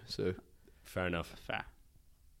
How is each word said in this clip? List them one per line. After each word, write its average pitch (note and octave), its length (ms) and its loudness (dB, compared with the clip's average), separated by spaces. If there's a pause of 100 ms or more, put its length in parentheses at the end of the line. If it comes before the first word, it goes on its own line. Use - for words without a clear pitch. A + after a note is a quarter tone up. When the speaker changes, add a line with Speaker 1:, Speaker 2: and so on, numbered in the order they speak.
Speaker 1:
so F#2 260 2 (520)
Speaker 2:
Fair F#2 220 2
enough. E2+ 280 2 (120)
Speaker 3:
Fair. - 180 0 (760)